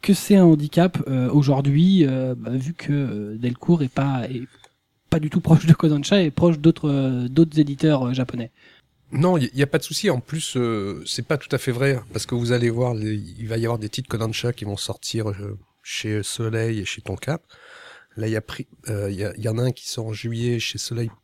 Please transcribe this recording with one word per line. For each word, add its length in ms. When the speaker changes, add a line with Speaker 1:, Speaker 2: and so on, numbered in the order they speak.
Speaker 1:
que 120
c'est 240
un 80
handicap, 640
euh, 240
aujourd'hui, 720
euh, 320
bah, 140
vu 220
que, 200
euh, 440
Delcourt 460
est 100
pas, 360
est 140
pas 100
du 100
tout 120
proche 240
de 80
Kodansha 480
et 100
proche 280
d'autres, 300
euh, 380
d'autres 320
éditeurs, 480
euh, 60
japonais ? 380
Speaker 2:
Non, 260
il 160
y, 60
y 40
a 40
pas 100
de 60
souci. 260
En 100
plus, 380
euh, 480
c'est 200
pas 120
tout 140
à 60
fait 140
vrai, 280
parce 120
que 100
vous 160
allez 180
voir, 240
les, 220
il 320
va 100
y 80
avoir 140
des 100
titres 200
Kodansha 440
qui 120
vont 120
sortir, 540
euh, 260
chez 400
Soleil 560
et 60
chez 160
Tonkam. 360
Là, 100
il 60
y 20
a 60
pri-, 260
euh, 220
il 60
y 60
a, 140
il 60
y 60
en 80
a 60
un 80
qui 180
sort 180
en 60
juillet 460
chez 180
Soleil 320